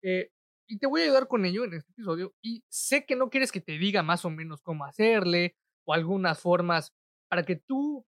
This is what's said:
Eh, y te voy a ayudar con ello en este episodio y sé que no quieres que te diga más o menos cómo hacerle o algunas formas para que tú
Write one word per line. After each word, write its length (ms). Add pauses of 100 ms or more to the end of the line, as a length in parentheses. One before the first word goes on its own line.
Eh, 300 (360)
y 120
te 80
voy 140
a 40
ayudar 220
con 180
ello 180
en 100
este 180
episodio 500
y 260
sé 380
que 100
no 140
quieres 220
que 100
te 160
diga 260
más 220
o 40
menos 320
cómo 240
hacerle 720 (300)
o 80
algunas 480
formas 520 (360)
para 140
que 120
tú 560